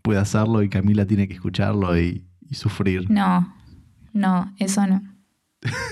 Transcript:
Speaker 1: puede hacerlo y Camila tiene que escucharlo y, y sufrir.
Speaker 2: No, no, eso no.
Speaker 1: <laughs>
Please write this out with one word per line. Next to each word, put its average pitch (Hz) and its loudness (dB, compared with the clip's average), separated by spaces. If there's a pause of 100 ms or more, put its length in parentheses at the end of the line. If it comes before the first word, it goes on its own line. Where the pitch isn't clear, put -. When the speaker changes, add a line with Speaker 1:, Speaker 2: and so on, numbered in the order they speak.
Speaker 1:
puede 104 2
hacerlo 107 2
y 101 0
Camila 101 2
tiene 98 2
que 98 -12
escucharlo 98 0
y, 90 -2 (240)
y - -10
sufrir. - -2
Speaker 2:
No, 185 2 (600)
no, 185 0
eso 202 0
no. 190 2 (580)
Speaker 1:
<laughs> - -4 (200)